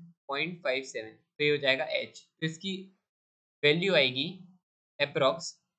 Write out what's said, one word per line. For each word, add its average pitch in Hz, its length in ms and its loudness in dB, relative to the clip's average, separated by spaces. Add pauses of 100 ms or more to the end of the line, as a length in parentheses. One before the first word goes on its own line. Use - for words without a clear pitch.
(280)
पॉइंट 156 340 -6
फ़ाइव 135 220 -2
सेवन, 110 260 -12
तो - 340 -6
ये 147 60 4
हो 147 60 2
जाएगा 135 360 0
एच। - 280 -4
तो - 260 -8
इसकी 185 280 -6 (880)
वैल्यू 170 320 4
आएगी 135 320 4 (720)
approx 143 500 0 (300)